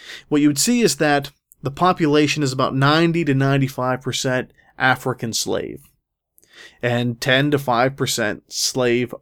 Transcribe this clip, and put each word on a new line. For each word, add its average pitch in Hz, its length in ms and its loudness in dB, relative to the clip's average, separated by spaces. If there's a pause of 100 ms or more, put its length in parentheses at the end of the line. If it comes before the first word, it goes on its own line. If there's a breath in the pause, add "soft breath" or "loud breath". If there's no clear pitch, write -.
(280 loud breath)
What 147 140 2
you 147 80 4
would 143 100 0
see 240 220 2
is 202 160 2
that 143 340 0 (320)
the 131 80 -4
population 151 720 2
is 131 80 0
about 127 240 -2
ninety 160 480 2
to 147 100 0
ninety-five 135 680 0
percent 127 500 -4 (260 soft breath)
African 127 540 -2
slave - 500 -6 (1000 loud breath)
and 120 400 -2
ten 135 300 2
to 143 80 2
five 131 360 0
percent 113 560 -4
slave 123 720 -2